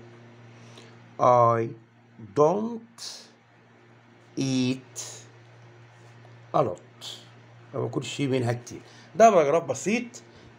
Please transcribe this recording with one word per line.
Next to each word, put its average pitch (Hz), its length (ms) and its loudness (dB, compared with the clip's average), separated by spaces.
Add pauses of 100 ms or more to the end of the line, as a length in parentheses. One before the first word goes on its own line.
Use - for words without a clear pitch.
(1200)
I 117 480 4 (720)
don't 220 600 -2 (1400)
eat 131 600 -2 (1600)
a 156 40 4
lot. - 460 -6 (680)
ما 123 60 -6
باكلش 127 400 -6
منها 127 320 0
كتير. - 280 -10 (340)
ده 220 160 8
باراجراف 165 340 4
بسيط 190 580 -4 (360)